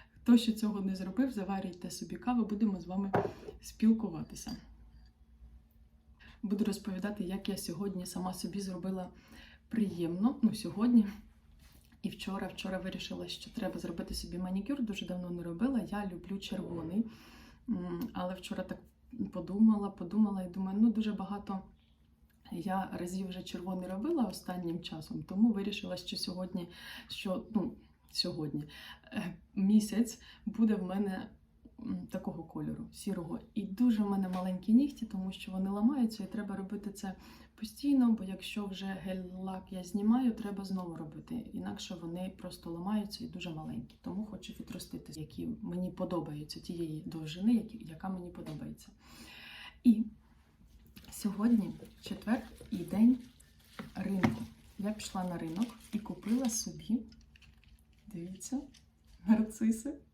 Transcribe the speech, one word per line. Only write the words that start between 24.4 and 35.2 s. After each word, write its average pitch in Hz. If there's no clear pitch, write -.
часом, 156
тому 214
вирішила, 196
що -
сьогодні, 180
що, -
ну, 180
сьогодні, 151
е, 180
місяць 208
буде 214
в 185
мене, 190
м, 185
такого 165
кольору, 151
сірого. 180
І 202
дуже 214
в 202
мене 190
маленькі 185
нігті, 269
тому 190